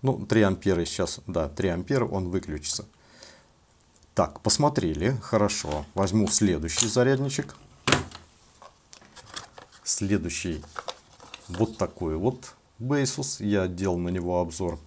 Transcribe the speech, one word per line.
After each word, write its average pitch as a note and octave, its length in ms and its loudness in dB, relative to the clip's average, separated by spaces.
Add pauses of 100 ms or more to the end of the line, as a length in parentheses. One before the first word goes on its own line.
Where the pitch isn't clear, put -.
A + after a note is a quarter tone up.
Ну, B2+ 240 0
три A2 160 4
ампера F#2+ 460 4
сейчас, - 400 -4
да, E2 240 -2
три F#2 180 0
ампера F#2+ 380 0
он F#2 240 -4
выключится. D#2+ 560 -4 (1300)
Так, - 260 0
посмотрели, B2 800 2
хорошо. D#2+ 640 0 (100)
Возьму G2 340 2
следующий E2+ 600 4
зарядничек. C3+ 680 0 (2250)
Следующий F2 800 -2 (840)
вот F#2 280 -2
такой E2+ 400 -4
вот B2 380 -4 (260)
Baseus. C3+ 640 -2
Я G2+ 240 2
делал F2+ 300 0
на F2 100 -2
него F2+ 320 0
обзор. E2+ 460 -4